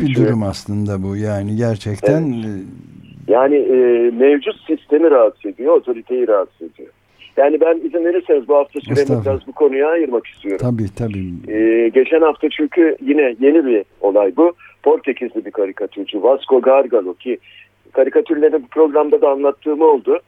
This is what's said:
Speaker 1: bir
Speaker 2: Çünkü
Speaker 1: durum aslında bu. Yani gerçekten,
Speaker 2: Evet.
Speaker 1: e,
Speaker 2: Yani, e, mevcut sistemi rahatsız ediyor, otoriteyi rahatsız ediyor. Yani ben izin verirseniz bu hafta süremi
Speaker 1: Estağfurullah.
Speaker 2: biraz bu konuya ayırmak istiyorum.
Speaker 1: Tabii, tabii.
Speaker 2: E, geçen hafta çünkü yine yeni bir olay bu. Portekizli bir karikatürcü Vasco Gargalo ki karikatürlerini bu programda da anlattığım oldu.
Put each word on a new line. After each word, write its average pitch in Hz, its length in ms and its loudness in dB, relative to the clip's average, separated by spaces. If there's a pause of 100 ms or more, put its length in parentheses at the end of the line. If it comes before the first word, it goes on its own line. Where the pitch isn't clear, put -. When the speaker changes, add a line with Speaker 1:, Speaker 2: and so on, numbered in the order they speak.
Speaker 1:
bir 156 120 0
Speaker 2:
Çünkü 127 140 2
Speaker 1:
durum 113 160 0
aslında 101 600 -6
bu. 98 140 -6
Yani 104 380 -4
gerçekten, 110 680 -2
Speaker 2:
Evet. 120 220 -6
Speaker 1:
e, 98 440 -14 (380)
Speaker 2:
Yani, 131 280 2
e, 131 200 0 (420)
mevcut 143 380 2 (120)
sistemi 160 440 0
rahatsız 117 340 2
ediyor, 123 300 -2
otoriteyi 123 520 -4
rahatsız 101 340 -2 (120)
ediyor. - 160 -20 (480)
Yani 143 240 2
ben 165 160 2 (100)
izin 165 180 -4
verirseniz 170 420 -2
bu 147 80 2
hafta 143 240 -2
süremi 123 200 -4
Speaker 1:
Estağfurullah. 131 260 0
Speaker 2:
biraz - 220 -4
bu 135 40 -16
konuya 139 380 0
ayırmak 147 380 -2
istiyorum. 98 320 -8 (100)
Speaker 1:
Tabii, 110 280 -4
tabii. 98 600 -8
Speaker 2:
E, 113 320 2
geçen 131 320 2
hafta 156 280 0
çünkü 156 520 0
yine 139 380 0
yeni 143 260 4
bir 113 200 0 (160)
olay 98 360 0
bu. 170 160 2 (300)
Portekizli 131 600 -2
bir 98 60 -14
karikatürcü 98 720 -6
Vasco 131 380 2
Gargalo 123 520 2
ki 123 240 -8 (560)
karikatürlerini 147 720 0
bu - 40 -20
programda 151 540 2
da 151 80 4
anlattığım 143 520 -2
oldu. 147 460 2